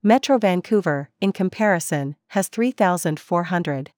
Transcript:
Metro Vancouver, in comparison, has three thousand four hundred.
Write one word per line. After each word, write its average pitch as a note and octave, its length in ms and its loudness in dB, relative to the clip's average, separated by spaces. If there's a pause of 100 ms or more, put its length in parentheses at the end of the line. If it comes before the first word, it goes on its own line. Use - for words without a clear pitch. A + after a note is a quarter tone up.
Metro B3 360 4
Vancouver, F3+ 720 0 (100)
in G3 120 0
comparison, E3+ 840 -2 (120)
has G3 200 -2
three A#3+ 220 -2
thousand F3+ 500 0
four F3 240 -2
hundred. D#3 540 -4